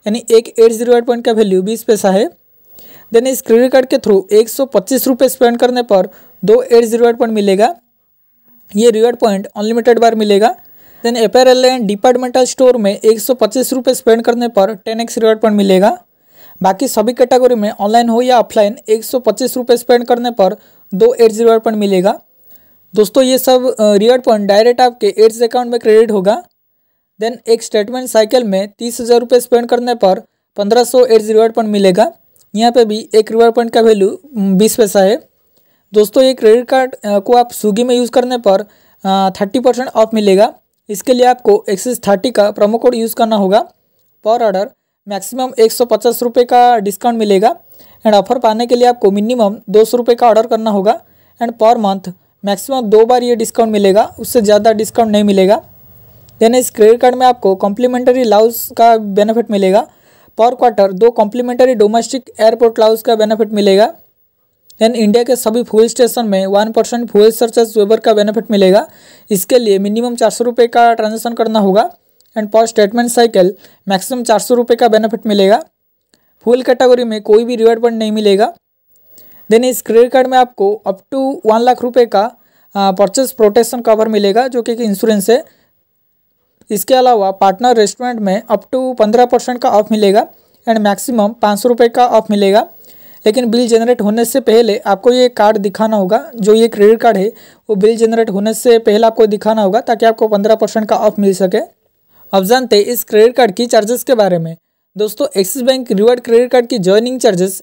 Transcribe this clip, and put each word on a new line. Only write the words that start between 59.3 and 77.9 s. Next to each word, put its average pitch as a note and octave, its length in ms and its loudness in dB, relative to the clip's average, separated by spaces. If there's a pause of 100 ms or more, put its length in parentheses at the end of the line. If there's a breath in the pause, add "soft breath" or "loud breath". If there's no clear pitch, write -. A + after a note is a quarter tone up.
मिलेगा। G3+ 360 0 (540 soft breath)
Per B3 160 2
quarter G#3 360 0
दो A3+ 180 2
कॉम्प्लीमेंट्री B3 640 0
डोमेस्टिक A3+ 560 -2 (100)
एयरपोर्ट A3+ 380 2
लाउंज A3 240 0
का A3 120 0
बेनिफिट G#3+ 380 -2
मिलेगा। G3+ 420 2 (880)
Then A3+ 120 0
इंडिया A#3 300 0
के B3 120 -2
सभी A#3 260 -2
फ्यूल A3+ 260 0
स्टेशन A#3 380 -2
में F#3+ 200 -2
वन G3+ 260 0
परसेंट A#3 380 -4
फ्यूल G#3 200 4
सरचार्ज A3+ 480 -2
वेबर G#3+ 220 0
का A#3 120 0
बेनिफिट G#3 380 -2
मिलेगा। G3+ 380 2 (420 soft breath)
इसके G#3+ 280 0
लिए G#3 200 0
मिनिमम A3+ 380 -4
चार A3 140 0
सौ A#3 140 -6
रुपये A#3 220 0
का A#3 280 2
ट्रांजैक्शन A3 380 -6
करना A3 260 -2
होगा। G3+ 360 0 (440)
And G#3 120 -8
per A3 180 2
statement A3+ 400 -2 (100)
cycle G3+ 320 2 (380 soft breath)
मैक्सिमम G3 340 -6
चार A3 160 0
सौ A#3+ 160 -2
रुपये A#3+ 220 0
का A#3+ 120 2
बेनिफिट A3 380 -2
मिलेगा। G#3 380 2 (800)
फुल B3 180 0
कैटेगरी B3 420 2
में G#3+ 180 -6
कोई A3 220 2
भी B3 120 -4
रिवॉर्ड A3+ 240 2
पॉइंट A#3 180 -2